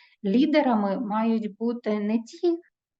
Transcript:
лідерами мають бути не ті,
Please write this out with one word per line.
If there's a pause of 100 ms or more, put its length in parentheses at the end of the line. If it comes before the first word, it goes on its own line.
(240)
лідерами
мають
бути
не
ті, (420)